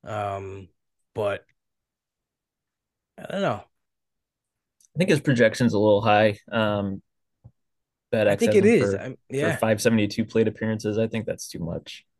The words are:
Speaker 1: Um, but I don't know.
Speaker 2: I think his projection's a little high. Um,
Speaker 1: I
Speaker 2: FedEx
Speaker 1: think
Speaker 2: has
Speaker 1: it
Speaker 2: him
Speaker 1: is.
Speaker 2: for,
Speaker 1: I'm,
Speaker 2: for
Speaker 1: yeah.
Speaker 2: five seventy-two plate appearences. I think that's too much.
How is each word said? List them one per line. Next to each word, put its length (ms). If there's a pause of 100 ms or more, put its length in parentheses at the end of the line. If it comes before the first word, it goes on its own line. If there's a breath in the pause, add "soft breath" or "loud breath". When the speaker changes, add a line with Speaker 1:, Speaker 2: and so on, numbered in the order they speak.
Speaker 1:
Um, 640 (460)
but 300 (1700)
I 160
don't 100
know. 220 (1300)
Speaker 2:
I 40
think 120
his 100
projection's 520
a 60
little 240
high. 360 (120)
Um, 500 (1120)
Speaker 1:
I 40
Speaker 2:
FedEx 220
Speaker 1:
think 140
Speaker 2:
has 40
Speaker 1:
it 80
Speaker 2:
him 60
Speaker 1:
is. 200
Speaker 2:
for, 80
Speaker 1:
I'm, 140
Speaker 2:
for 60 (120)
Speaker 1:
yeah. 260
Speaker 2:
five 240
seventy-two 460
plate 220
appearences. 500
I 80
think 200
that's 220
too 120
much. 440 (160)